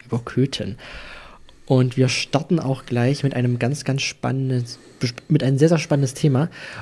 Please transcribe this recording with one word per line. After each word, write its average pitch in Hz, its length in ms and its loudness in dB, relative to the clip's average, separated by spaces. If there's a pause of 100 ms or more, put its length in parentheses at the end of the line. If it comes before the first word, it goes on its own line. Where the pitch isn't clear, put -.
über 117 140 -4
Köthen. 117 580 -2 (920)
Und 127 300 4
wir 127 120 4
starten - 500 0
auch 127 280 -4
gleich 123 360 0
mit 135 120 0
einem 123 260 0
ganz, 127 240 -2
ganz 135 180 -2
spannendes, 127 760 -4 (500)
mit 151 160 4
einem 135 140 2
sehr, 156 100 6
sehr 165 100 4
spannendes 139 360 0
Thema. 147 340 2 (340)